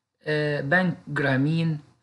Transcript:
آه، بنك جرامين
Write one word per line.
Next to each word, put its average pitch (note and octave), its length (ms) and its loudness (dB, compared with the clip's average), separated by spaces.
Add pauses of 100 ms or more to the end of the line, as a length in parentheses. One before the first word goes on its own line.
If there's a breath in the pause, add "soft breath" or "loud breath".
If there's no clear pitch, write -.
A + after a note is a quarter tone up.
(240)
آه، D3+ 380 -2
بنك E3+ 360 2 (100)
جرامين D3 720 0 (240)